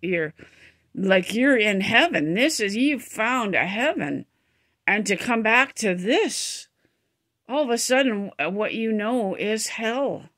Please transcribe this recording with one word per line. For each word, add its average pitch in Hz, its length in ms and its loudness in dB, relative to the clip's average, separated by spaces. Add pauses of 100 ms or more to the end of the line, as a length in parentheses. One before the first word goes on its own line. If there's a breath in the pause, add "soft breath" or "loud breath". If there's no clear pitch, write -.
You're, 165 320 -4 (600 loud breath)
like, 185 400 2
you're 254 240 4
in 208 240 2
heaven. 196 520 2
This 262 260 0
is, 202 160 -2
you've 262 280 0
found 220 520 -2
a 120 100 2
heaven. 202 600 -4 (640)
And 202 200 0
to 202 80 0
come 233 260 -2
back 240 340 4
to 196 200 0
this, 247 720 -2 (840)
all 277 140 0
of 254 60 -2
a 233 80 2
sudden, 233 600 2
w-, 170 200 -4
what 214 160 -2
you 226 180 -2
know 214 440 0
is 214 320 -4
hell. 226 720 -4